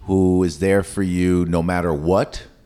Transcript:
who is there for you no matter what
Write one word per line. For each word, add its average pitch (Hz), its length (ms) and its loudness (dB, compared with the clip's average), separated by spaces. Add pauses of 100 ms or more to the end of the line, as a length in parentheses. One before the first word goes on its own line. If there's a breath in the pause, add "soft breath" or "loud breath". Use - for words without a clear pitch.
who 92 420 2
is 76 160 -2
there 98 240 2
for 98 200 -6
you 90 420 0
no 85 160 0
matter 87 320 -2
what 85 540 -2 (180)